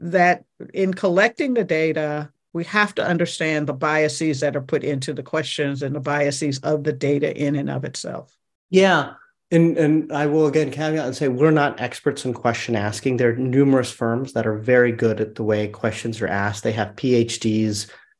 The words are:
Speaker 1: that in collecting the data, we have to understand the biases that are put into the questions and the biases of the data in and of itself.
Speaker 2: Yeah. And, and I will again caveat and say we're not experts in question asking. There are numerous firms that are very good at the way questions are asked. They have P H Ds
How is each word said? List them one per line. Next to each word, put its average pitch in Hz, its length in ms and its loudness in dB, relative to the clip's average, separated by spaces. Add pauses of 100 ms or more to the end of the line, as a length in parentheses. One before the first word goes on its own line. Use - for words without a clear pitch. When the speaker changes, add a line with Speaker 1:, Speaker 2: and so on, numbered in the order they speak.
Speaker 1:
that 175 420 2 (320)
in 190 180 0
collecting 208 600 2
the 233 80 2
data, 156 680 -2 (200)
we 170 120 -4
have 208 320 0
to - 100 0
understand 160 600 0
the 143 60 -4
biases 151 640 0
that 147 160 -2
are 143 40 -2
put 139 220 -4
into 139 300 -4
the 135 100 -8
questions 143 640 -4
and 139 100 -4
the 147 60 -6
biases 143 640 -2
of 151 180 0
the 147 100 -2
data 143 480 0
in 143 140 0
and 139 160 -4
of 135 140 -6
itself. - 520 -12 (340)
Speaker 2:
Yeah. 180 420 4 (400)
And, 165 260 6
and 156 340 2
I 147 140 0
will 151 220 2
again 143 240 0
caveat 156 340 -2
and 127 80 -4
say 143 140 -2
we're 135 240 4
not 147 280 2
experts 123 440 -4
in 123 100 -2
question 117 400 -2
asking. 107 440 -2
There 120 120 4
are 117 60 -2
numerous 131 560 2
firms 120 400 -2
that 113 160 -2
are 107 100 -2
very 123 320 4
good 110 300 0
at 107 160 -4
the 113 80 -6
way 104 240 0
questions 113 520 -6
are 104 60 -2
asked. 101 380 -2
They 113 80 0
have 107 240 -4
P 123 180 0
H 117 240 2
Ds 107 480 -2 (340)